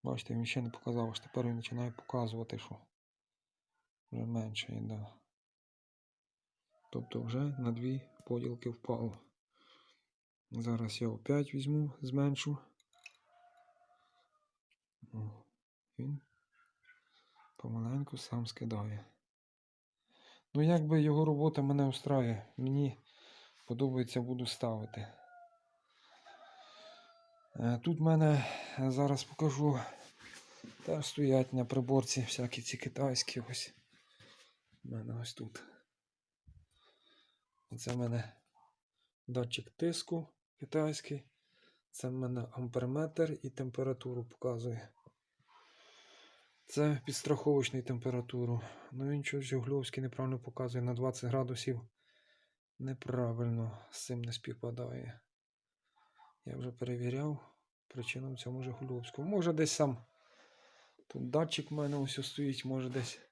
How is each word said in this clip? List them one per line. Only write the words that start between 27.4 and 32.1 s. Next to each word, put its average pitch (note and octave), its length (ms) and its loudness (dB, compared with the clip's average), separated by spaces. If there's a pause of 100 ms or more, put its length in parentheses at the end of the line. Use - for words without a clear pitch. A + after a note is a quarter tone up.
Е, A#2+ 280 2
тут E3 160 2
в - 20 2
мене, D#3 420 8 (340)
е, C3 120 2
зараз C#3 340 4
покажу, C#3+ 560 2 (1040)
теж D3+ 200 0
стоять C3 460 4
на B2+ 120 2
приборці C3 560 4